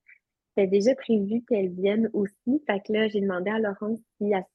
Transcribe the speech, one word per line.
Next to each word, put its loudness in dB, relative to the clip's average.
C'était 4
déjà 4
prévu 0
qu'elle 0
vienne 0
aussi. -2
Fait -2
que -6
là, 0
j'ai -2
demandé -2
à -2
Laurence -4
si -2
elle 0
se -20